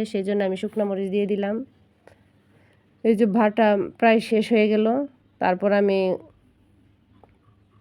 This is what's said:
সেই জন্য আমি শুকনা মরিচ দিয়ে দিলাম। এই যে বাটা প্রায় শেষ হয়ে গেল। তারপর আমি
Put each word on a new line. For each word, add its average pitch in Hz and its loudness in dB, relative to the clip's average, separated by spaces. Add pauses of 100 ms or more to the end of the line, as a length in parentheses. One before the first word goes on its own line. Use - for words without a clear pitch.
(120)
সেই 196 -4
জন্য 202 0
আমি 190 -4
শুকনা 214 -4
মরিচ 196 -4
দিয়ে 208 0
দিলাম। 202 -2 (1500)
এই 226 4
যে 233 4 (120)
বাটা 214 2 (320)
প্রায় 226 4 (100)
শেষ 214 0
হয়ে 214 4
গেল। 214 0 (560)
তারপর 185 0 (120)
আমি 196 2 (1800)